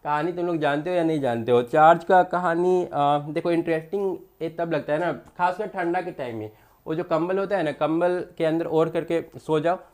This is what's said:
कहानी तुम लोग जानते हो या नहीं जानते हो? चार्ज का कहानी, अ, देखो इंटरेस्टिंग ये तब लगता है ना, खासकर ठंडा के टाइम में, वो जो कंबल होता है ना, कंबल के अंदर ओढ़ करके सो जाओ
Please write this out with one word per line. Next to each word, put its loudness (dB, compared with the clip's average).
कहानी -2
तुम -4
लोग -2
जानते 0
हो -2
या 2
नहीं 0
जानते 0
हो? 6
चार्ज 6
का 6
कहानी, 0
अ, 0
देखो -2
इंटरेस्टिंग -2
ये -4
तब -4
लगता -2
है 0
ना, -2
खासकर -2
ठंडा -2
के -8
टाइम -8
में, -10
वो -4
जो -4
कंबल -2
होता -2
है 0
ना, -2
कंबल 0
के -2
अंदर 0
ओढ़ 2
करके -2
सो -2
जाओ 0